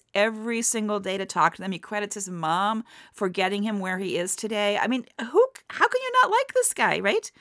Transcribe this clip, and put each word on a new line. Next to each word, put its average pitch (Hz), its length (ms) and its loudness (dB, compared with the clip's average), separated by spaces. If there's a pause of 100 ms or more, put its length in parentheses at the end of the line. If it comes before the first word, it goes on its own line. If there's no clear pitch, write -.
(120)
every 220 480 0
single 214 400 0
day 196 160 -4
to 196 80 -4
talk 170 320 2
to - 60 -12
them. 190 100 -4
He 175 60 -4
credits 208 360 -6
his 190 140 -8
mom 180 560 0 (300)
for 190 160 -2
getting 190 320 0
him 208 180 -2
where 185 160 -4
he 180 220 -2
is 180 180 -2
today. 208 400 0
I - 100 0
mean, 247 200 -2 (120)
who, 294 280 4 (240)
how - 180 2
can 494 140 -2
you 508 100 -6 (100)
not 427 80 4
like 523 220 0
this 508 220 2
guy, 180 260 2
right? 220 400 0